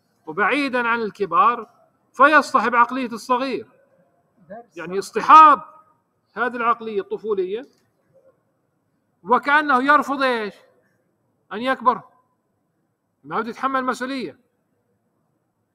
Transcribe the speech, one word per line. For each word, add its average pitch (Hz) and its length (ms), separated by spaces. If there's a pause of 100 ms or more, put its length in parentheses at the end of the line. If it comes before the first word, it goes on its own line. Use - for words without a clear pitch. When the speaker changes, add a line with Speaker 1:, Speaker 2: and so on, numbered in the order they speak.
(260)
Speaker 1:
وبعيدًا 240 640
عن 233 140
الكبار، 202 680 (440)
فيصطحب 262 600
عقلية 240 360
الصغير. 240 560 (840)
Speaker 2:
درس. 220 280
Speaker 1:
يعني 175 220
اصطحاب 285 640 (720)
هذه 240 220
العقلية 226 460
الطفولية، 202 680 (1600)
وكأنه 269 600
يرفض 277 380
إيش؟ 233 320 (1000)
أن 214 80
يكبر. 247 400 (1200)
ما 160 160
بده 233 100
يتحمل 262 360
مسؤولية. 254 540 (1400)